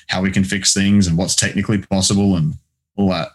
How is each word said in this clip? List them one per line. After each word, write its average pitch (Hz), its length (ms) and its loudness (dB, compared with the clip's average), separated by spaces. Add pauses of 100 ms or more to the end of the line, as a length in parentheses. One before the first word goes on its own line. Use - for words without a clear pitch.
how 92 120 -2
we 95 80 0
can 95 140 0
fix 95 320 -2
things 98 320 4
and 82 100 0
what's 90 180 -2
technically 101 440 -2
possible 98 560 0
and 78 180 0 (440)
all 98 120 2
that 85 260 -4